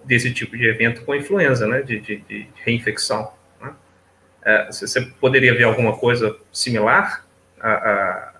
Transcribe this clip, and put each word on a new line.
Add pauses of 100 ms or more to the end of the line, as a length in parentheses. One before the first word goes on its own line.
desse
tipo
de
evento
com
influenza,
né?
De,
de,
de
reinfecção, (300)
né? (720)
É,
você,
você
poderia
ver
alguma
coisa (160)
similar (320)
a,
a,